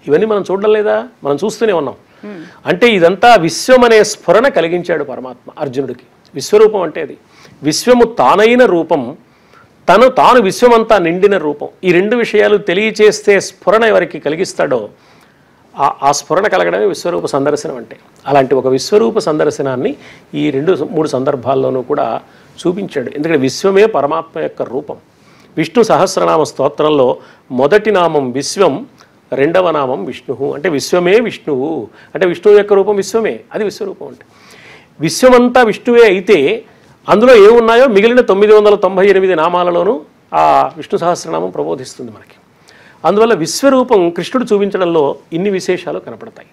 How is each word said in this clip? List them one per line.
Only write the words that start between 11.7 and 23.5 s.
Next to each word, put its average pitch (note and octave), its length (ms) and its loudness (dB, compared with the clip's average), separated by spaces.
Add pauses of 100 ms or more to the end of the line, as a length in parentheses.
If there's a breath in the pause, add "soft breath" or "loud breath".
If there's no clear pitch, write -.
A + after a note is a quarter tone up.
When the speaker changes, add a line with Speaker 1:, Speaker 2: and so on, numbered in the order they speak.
Speaker 1:
ఈ F3+ 80 2
రెండు G3+ 240 0
విషయాలు G#3 400 0
తెలియచేస్తే G#3 840 0
స్ఫురణ G#3 440 -2
ఎవరికి F3+ 360 0
కలిగిస్తాడో D3 680 -4 (920 soft breath)
ఆ, C#3 240 0
ఆ C#3 100 2
స్ఫురణ F3+ 340 -2
కలగడమే F3+ 400 0
విశ్వరూప E3+ 400 -6
సందర్శనం D3 500 -4
అంటే. A#2 200 -18 (300)
అలాంటి C#3 280 2
ఒక B2+ 120 -2
విశ్వరూప G#3 520 0
సందర్శనాన్ని D3+ 800 -4 (380 loud breath)
ఈ D3 160 -4
రెండు, D3 400 -2
మూడు D#3 180 -2
సందర్భాల్లోనూ C3 720 -4
కూడా B2+ 380 -4 (460 soft breath)
చూపించాడు. E3 440 -6
ఎందుకంటే D#3+ 280 -4
విశ్వమే G3 480 0